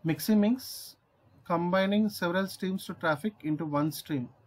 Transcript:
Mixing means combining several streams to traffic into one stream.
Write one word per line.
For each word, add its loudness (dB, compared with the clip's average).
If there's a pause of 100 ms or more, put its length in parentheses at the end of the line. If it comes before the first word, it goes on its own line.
Mixing 2
means -2 (480)
combining 2
several 0
streams -4
to -10
traffic -2 (100)
into -2
one 0
stream. -6 (200)